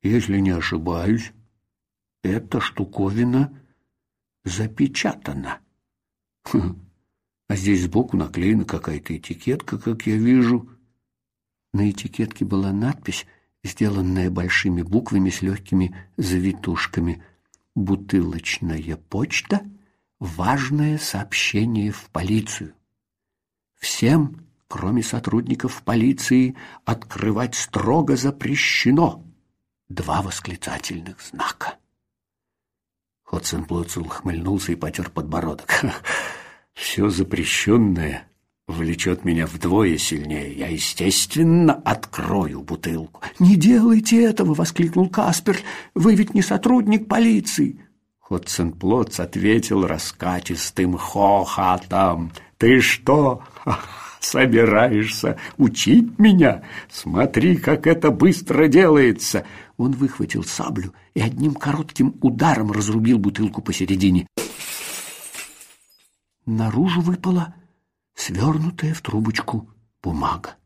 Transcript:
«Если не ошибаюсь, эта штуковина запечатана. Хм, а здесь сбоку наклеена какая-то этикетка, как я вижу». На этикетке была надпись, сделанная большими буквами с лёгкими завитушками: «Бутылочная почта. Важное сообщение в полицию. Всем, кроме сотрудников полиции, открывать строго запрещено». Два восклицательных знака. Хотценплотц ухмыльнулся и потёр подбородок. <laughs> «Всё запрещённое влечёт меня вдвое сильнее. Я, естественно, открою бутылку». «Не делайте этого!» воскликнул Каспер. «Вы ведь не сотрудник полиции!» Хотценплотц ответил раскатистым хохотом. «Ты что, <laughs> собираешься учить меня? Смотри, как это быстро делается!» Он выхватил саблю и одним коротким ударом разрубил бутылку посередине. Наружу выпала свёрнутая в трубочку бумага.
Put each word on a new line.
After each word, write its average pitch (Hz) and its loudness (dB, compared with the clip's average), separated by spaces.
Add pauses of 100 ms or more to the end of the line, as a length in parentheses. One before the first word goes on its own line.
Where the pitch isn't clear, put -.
«Если 101 0
не 95 2
ошибаюсь, 87 -2 (880)
эта 110 -4
штуковина 117 -2 (840)
запечатана. 107 -4 (880)
Хм, 90 -2 (680)
а 101 -2
здесь 95 2
сбоку 104 -2
наклеена 90 0
какая-то 80 -8
этикетка, - -6
как 113 -6
я 110 0
вижу». 120 2 (1040)
На 104 0
этикетке - -6
была 98 -2
надпись, 104 -6 (380)
сделанная 92 -2
большими 90 -2
буквами 95 0
с - -8
лёгкими 95 -2 (220)
завитушками: 90 -4 (520)
«Бутылочная 85 -4
почта. - -4 (580)
Важное 135 -2
сообщение 107 -4
в - -16
полицию. 95 -4 (1000)
Всем, - 0 (220)
кроме 110 -2
сотрудников 117 -4
полиции, 127 2 (300)
открывать 113 -4
строго 131 0
запрещено». 139 0 (640)
Два - -4
восклицательных 92 -12
знака. - -10 (1500)
Хотценплотц 85 -6
ухмыльнулся 87 -4
и - -2
потёр 82 -8
подбородок. 78 -6 (560)
<laughs> - -18
«Всё - -2
запрещённое 90 0 (400)
влечёт 82 -4
меня 82 0
вдвое 85 2
сильнее. 73 -6
Я, 71 -8
естественно, 151 2
открою 90 -4
бутылку». 80 -8 (180)
«Не 185 8
делайте 226 6
этого!» 214 4
воскликнул 170 2
Каспер. 185 0 (380)
«Вы 202 6
ведь 208 2
не 196 4
сотрудник 214 2
полиции!» 214 2 (400)
Хотценплотц 90 -2
ответил 95 0
раскатистым 90 -4
хохотом. 92 0 (260)
«Ты 123 6
что, 131 2 (220)
<laughs> - -8
собираешься 113 2 (180)
учить 151 4
меня? 185 6 (280)
Смотри, 135 0
как 151 0
это 160 4
быстро 156 4
делается!» 139 6 (320)
Он 127 0
выхватил 120 -2
саблю - -6 (220)
и - 0
одним 131 0
коротким 147 -2
ударом 117 2
разрубил 110 2
бутылку 101 -2
посередине. 92 2 (2250)
Наружу 120 0
выпала 180 -2 (580)
свёрнутая 156 -2
в - -10
трубочку 110 -4 (340)
бумага. - -6 (100)